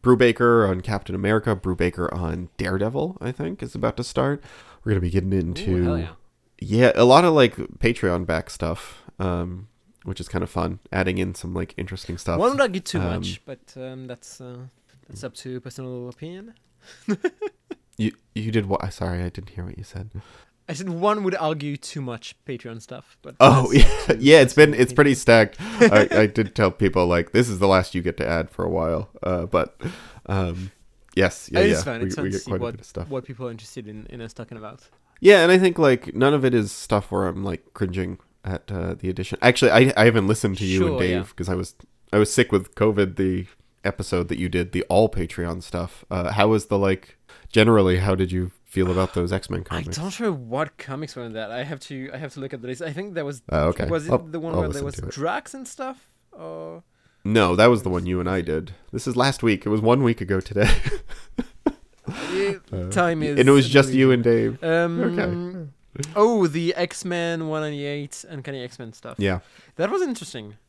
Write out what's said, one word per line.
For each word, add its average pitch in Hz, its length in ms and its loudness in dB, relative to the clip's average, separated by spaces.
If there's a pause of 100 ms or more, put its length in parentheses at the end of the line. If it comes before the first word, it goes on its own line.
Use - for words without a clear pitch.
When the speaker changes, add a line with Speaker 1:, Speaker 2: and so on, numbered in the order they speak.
Speaker 1:
Brubaker 120 680 4
on 92 120 -2
Captain 98 340 -6
America, 107 400 0
Brubaker 90 580 -2
on 87 340 -6 (100)
Daredevil, 120 640 -4
I 120 140 -8
think, 170 280 -10
is - 140 -14
about 120 220 -4
to 120 80 -6
start. 139 360 -2 (440)
We're 110 80 0
gonna 95 80 0
be 87 80 -2
getting 95 240 0
into 90 420 -4
Speaker 2:
Ooh, 90 80 0
hell 85 160 0
yeah. 82 80 -8 (520)
Speaker 1:
yeah, 123 360 4
a 117 100 6
lot 143 200 8
of, 165 80 4
like, 131 240 4
Patreon 90 680 -2
back 82 240 -4
stuff, - 540 -8 (160)
um, 90 480 -6 (360)
which - 180 -10
is - 80 -12
kind 90 140 -4
of 87 60 -8
fun, 90 300 -4 (140)
adding 92 240 -2
in 92 180 -4
some, 87 180 -12
like, 90 240 -8
interesting 92 400 -12
stuff. 85 220 -4
Speaker 2:
One 240 120 2
would 277 100 -2
argue 196 200 -2
too - 180 -6
Speaker 1:
Um, 92 80 -4
Speaker 2:
much, 90 380 -8
but, - 300 -20
um, 131 320 -14
that's, - 320 -18
uh, 123 200 -18 (500)
that's - 160 -18
up 123 100 -12
to 127 240 -12
personal 123 500 -12
opinion. 185 440 -18 (540)
<laughs> 202 100 -2 (800)
Speaker 1:
You, 107 160 -2 (200)
you 110 180 -6
did 107 140 0
what? 95 280 -2
Sorry, 87 280 -6
I 90 80 -4
didn't 98 200 -16
hear - 140 -12
what - 140 -12
you 98 60 -16
said. 98 260 -14 (580)
Speaker 2:
I 160 60 -10
said 180 160 -10
one 202 340 -2
would 185 120 -2
argue 151 420 -6
too - 240 -12
much 120 340 -12 (100)
Patreon 117 360 -14
stuff, - 400 -20
but - 180 -20
Speaker 1:
Oh, 131 320 8
Speaker 2:
that's 139 120 12
Speaker 1:
yeah. - 300 8
Speaker 2:
up - 40 2
to - 0 -
Speaker 1:
<laughs> - 60 -10
Yeah, 151 180 12
it's 127 140 6
been, 147 160 10
Speaker 2:
personal 123 100 2
Speaker 1:
it's 123 120 4
pretty 143 180 6
Speaker 2:
opinion. 131 80 0
Speaker 1:
stacked. 113 420 6
I, 214 500 4
Speaker 2:
<laughs> 107 100 4
Speaker 1:
I 110 40 6
did 104 300 -2
tell 98 160 2
people, 92 340 0
like, 87 260 0
"This 120 160 4
is 98 120 -6
the 98 80 4
last 95 260 4
you 90 80 -2
get 85 160 -4
to - 100 -2
add 82 220 -2
for 87 160 -6
a 85 40 -4
while." 82 400 -2 (120)
Uh, 90 240 -2
but, - 340 -2 (460)
um, 92 460 -4 (440)
yes, 92 380 0
yeah, - 60 2
Speaker 2:
It 196 80 4
is - 120 2
Speaker 1:
yeah. 92 40 -6
Speaker 2:
fun. 120 160 -6
Speaker 1:
We, 95 80 -4
Speaker 2:
It's 95 80 -6
fun 92 80 -6
Speaker 1:
we 95 60 -4
Speaker 2:
to 98 80 -6
Speaker 1:
get - 40 -6
Speaker 2:
see - 100 -16
Speaker 1:
quite 95 100 -4
a - 20 -6
Speaker 2:
what, 117 100 -6
Speaker 1:
bit - 80 -14
of - 60 -20
stuff. - 220 -12
Speaker 2:
what 131 160 -8
people 123 220 -12
are 117 40 -10
interested 113 360 -16
in, 107 220 -16
in 120 120 -16
us 113 120 -14
talking 117 240 -16
about. 107 320 -18 (300)
Speaker 1:
Yeah, 190 240 8
and 170 80 6
I 185 80 8
think, 180 180 2
like, 139 380 2
none 135 180 4
of 139 100 0
it 123 120 2
is 104 160 0
stuff - 400 -4
where 95 160 -2
I'm, 92 160 -6
like, 92 320 -8
cringing 92 420 -6 (260)
at, 92 280 -10
uh, 87 240 -6
the 92 140 -8
edition. 92 340 -8
Actually, 123 280 4
I, 131 240 6
I 107 100 6
haven't 110 200 4
listened 104 340 -2
to 104 60 -4
you 92 220 0
and 82 100 -2
Speaker 2:
Sure, 92 60 0
yeah. 90 160 -2
Speaker 1:
Dave - 160 -12
'cause 87 140 -8
I 92 60 -2
was, - 200 -8 (360)
I 101 60 2
was 107 160 4
sick 123 180 2
with 95 220 0
covid, 104 440 0
the 92 280 -2 (380)
episode 90 460 -4
that - 100 -6
you 90 100 -2
did, 90 220 -2
the 90 180 -2
all 107 200 4
Patreon 85 520 -6
stuff. - 480 -10
Uh, 90 220 -4
how 104 160 2
was 107 200 2
the, 101 120 0
like, 98 380 -2 (340)
generally, 107 460 6
how 95 180 2
did 92 160 -2
you 90 200 -4 (120)
feel 92 260 0
about 92 260 0
those 90 180 -2
X-Men 92 280 -6
Speaker 2:
I - 20 -12 (180)
Speaker 1:
comics? 78 160 -10
Speaker 2:
don't 180 240 -8
know 220 100 -2
what 135 460 -8
comics 147 380 -12
were 123 80 -12
in 113 100 -12
that. 110 180 -10
I 123 140 -8
have 143 160 -12
to, 131 320 -14
I - 40 -12
have 151 180 -12
to 147 40 -14
look 135 140 -10
at 123 80 -14
the 120 60 -12
list. 127 140 -10
I 156 120 -10
think 190 220 -12
there 156 100 -6
was, 139 240 -10
Speaker 1:
Oh, 151 200 0
okay. - 180 -4
Speaker 2:
was 160 200 -4
it 175 40 -2
Speaker 1:
I'll, - 80 0
Speaker 2:
the 160 200 -10
one 165 140 -8
Speaker 1:
I'll 175 80 -2
Speaker 2:
where 151 80 -4
there 143 140 -6
Speaker 1:
listen 139 220 -10
Speaker 2:
was 127 100 -12
Speaker 1:
to 143 40 -14
it. - 20 -6
Speaker 2:
Drax 202 320 -6
and 269 140 -16
stuff? 262 400 -14 (240)
Or 165 520 -16 (420)
Speaker 1:
No, 98 320 4
that 107 100 8
was 117 160 6
the 95 60 -4
one 87 160 -2
you 90 160 -2
and 90 80 -4
I 95 120 -2
did. 80 320 -4 (200)
This 123 140 -6
is 120 100 -4
last 127 260 0
week. 107 220 0
It 104 40 -4
was 107 120 0
one 120 220 4
week 117 180 0
ago 95 180 -2
today. 101 360 2
<laughs> - 760 -4 (840)
Speaker 2:
Yeah, 196 220 -2 (180)
Speaker 1:
Uh, 92 160 -6
Speaker 2:
time 170 340 0
is 147 160 -2
Speaker 1:
and 131 80 4
it 139 40 8
was 139 140 6
Speaker 2:
an 117 60 -4
Speaker 1:
just 135 220 4
you 131 180 4
Speaker 2:
illusion. 120 200 4
Speaker 1:
and 113 280 0
Dave. - 40 -12
Speaker 2:
Um, 170 380 -2 (180)
Speaker 1:
Okay. 175 960 -8
Speaker 2:
oh, 208 320 4
the 170 280 -2
X-Men 170 720 -6
one 156 140 -4
ninety-eight 143 640 -8
Uncanny 139 360 -12
X-Men 120 300 -16
stuff. 123 260 -18
Speaker 1:
Yeah. 95 200 -2 (360)
Speaker 2:
That 185 160 -4
was 381 100 -2
interesting. 123 540 -8 (140)